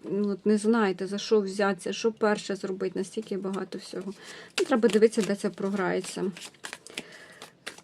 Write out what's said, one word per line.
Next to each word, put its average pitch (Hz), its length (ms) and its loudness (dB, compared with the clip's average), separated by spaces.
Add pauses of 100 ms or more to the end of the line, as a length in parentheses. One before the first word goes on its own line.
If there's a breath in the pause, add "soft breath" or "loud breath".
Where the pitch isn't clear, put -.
(100)
ну, 202 180 0
от 196 180 -2
не 208 120 6
знаєте, 202 480 2
за 196 120 -6
що 214 220 4
взятися, 196 520 0
що 220 200 0
перше 208 440 0
зробити, 190 420 -4
настільки 196 380 -4
багато 190 420 -6
всього. 190 340 -10 (460 loud breath)
Ну, 370 60 4
треба 240 240 4
дивитися, 220 340 6
де 190 120 0
це 202 160 -2
програється. 185 840 -2 (1500 loud breath)